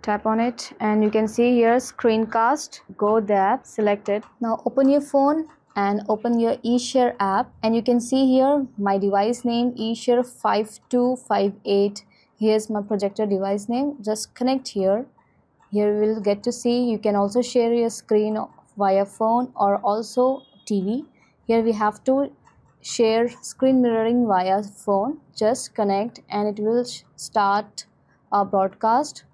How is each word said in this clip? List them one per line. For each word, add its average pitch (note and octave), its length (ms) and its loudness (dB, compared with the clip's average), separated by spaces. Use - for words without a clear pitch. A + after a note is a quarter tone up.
tap G#3 240 -4
on A3 140 2
it A#3+ 400 -4
and G#3+ 240 2
you G#3+ 80 2
can A3 160 0
see A#3+ 240 2
here A#3 240 4
screencast. A3+ 1040 -2
Go G#3+ 220 2
there, G#3 420 2
select G#3 480 -2
it. G#3 140 -2
Now A#3 260 -4
open C4+ 240 2
your C#4+ 120 4
phone C#4+ 480 0
and G3+ 360 0
open A#3 280 0
your A#3 280 0
eShare B3 560 0
app G3 280 0
and A3 100 2
you A#3 80 0
can A#3+ 200 0
see C4 260 0
here C4 400 2
my G3+ 200 0
device G3+ 480 0
name A#3+ 300 0
eShare A#3+ 500 0
five G#3+ 640 -4
two B3 260 2
five G3+ 380 -2
eight. G3+ 400 0
Here's G#3+ 320 0
my G#3 120 -2
projector G3+ 440 -2
device G3+ 440 -2
name. C#4 320 -2
Just G#3+ 340 -6
connect C4 320 -2
here. G3+ 380 0
Here G#3 220 0
you G#3 80 0
will G#3+ 180 0
get G3+ 240 -2
to A#3+ 80 -2
see A#3+ 400 0
you G#3+ 60 -2
can G#3 180 0
also G3+ 260 0
share A#3+ 320 0
your A#3 160 2
screen G#3+ 480 0
via G3 280 2
phone A#3 500 -2
or G3+ 220 2
also B3+ 640 -2
T G3+ 160 -2
V. A3+ 240 -4
Here A3+ 140 2
we A3+ 100 0
have G#3+ 320 -2
to C4+ 300 0
share A#3 480 2
screen C4 400 2
mirroring A#3 460 2
via F#3+ 360 0
phone. G3+ 580 -4
Just A3 400 -2
connect G#3 540 -2
and G#3 220 -2
it G#3 120 -8
will A#3 220 0
sh-, - 200 -12
start G#3 680 -2
a G3+ 100 2
broadcast. G3+ 800 -2